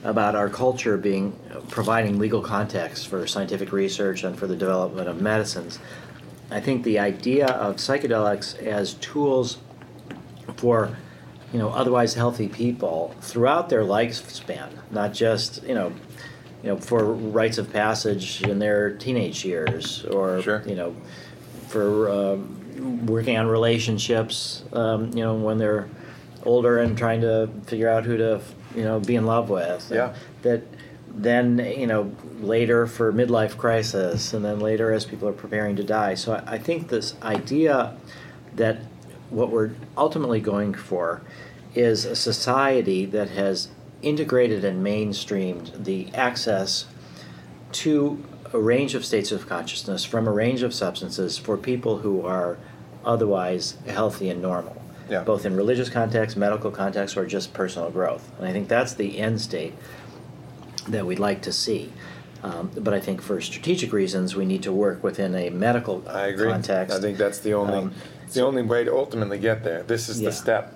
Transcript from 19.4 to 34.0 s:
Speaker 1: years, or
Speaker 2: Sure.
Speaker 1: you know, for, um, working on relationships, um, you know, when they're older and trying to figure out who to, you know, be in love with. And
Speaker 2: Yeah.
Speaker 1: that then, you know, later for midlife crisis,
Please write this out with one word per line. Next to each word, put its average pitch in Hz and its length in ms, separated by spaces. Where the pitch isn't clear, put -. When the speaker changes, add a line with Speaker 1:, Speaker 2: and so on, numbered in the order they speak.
Speaker 1:
years, 82 600
or 92 360
Speaker 2:
Sure. 107 240
Speaker 1:
you 104 100
know, 85 200
for, 104 420
um, 98 480
working 113 320
on 113 100
relationships, 113 1160
um, 110 400
you 117 100
know, 110 120
when 110 240
they're 107 280
older 120 360
and 113 180
trying 113 240
to 110 260
figure 113 200
out 113 160
who 117 140
to, 110 220
you 117 80
know, 110 160
be 104 160
in 110 100
love 113 240
with. 90 420
And 113 60
Speaker 2:
Yeah. 120 160
Speaker 1:
that 120 180
then, 120 460
you 131 80
know, 104 240
later 117 460
for 113 240
midlife 113 460
crisis, 110 760